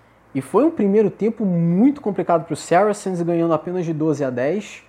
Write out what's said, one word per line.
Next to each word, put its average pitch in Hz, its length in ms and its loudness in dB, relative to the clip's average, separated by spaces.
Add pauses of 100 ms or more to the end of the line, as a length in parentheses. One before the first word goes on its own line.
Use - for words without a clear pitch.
(340)
E 135 60 -4
foi 202 240 2
um 330 80 2
primeiro 208 380 2
tempo 220 340 -4
muito 180 560 2
complicado 175 440 0
pro 147 120 -6
Saracens, 190 640 0
ganhando 170 320 0
apenas 175 300 -4
de 165 80 -4
doze 151 320 -2
a 131 60 -2
dez. 143 580 -4